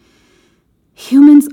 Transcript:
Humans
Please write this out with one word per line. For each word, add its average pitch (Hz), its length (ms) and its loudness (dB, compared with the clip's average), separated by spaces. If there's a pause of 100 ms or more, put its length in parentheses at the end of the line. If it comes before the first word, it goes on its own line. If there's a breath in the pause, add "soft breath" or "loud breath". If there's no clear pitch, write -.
(960)
Humans 285 580 -2